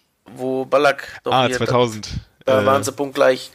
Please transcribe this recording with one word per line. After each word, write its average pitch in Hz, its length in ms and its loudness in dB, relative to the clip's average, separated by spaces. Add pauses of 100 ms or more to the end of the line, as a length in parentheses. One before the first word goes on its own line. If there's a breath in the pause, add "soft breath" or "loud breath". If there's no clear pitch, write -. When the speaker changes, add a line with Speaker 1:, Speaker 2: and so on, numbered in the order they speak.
(260)
Speaker 1:
wo 131 400 -6
Ballack 139 580 0
doch 127 80 -4
Speaker 2:
Ah, 127 140 2
Speaker 1:
hier 123 100 -2
Speaker 2:
zweitausend. 117 540 0 (340)
Speaker 1:
Da 131 180 2
Speaker 2:
Äh, 101 40 2
Speaker 1:
waren 135 180 2
sie 135 80 -6
punktgleich. 135 640 0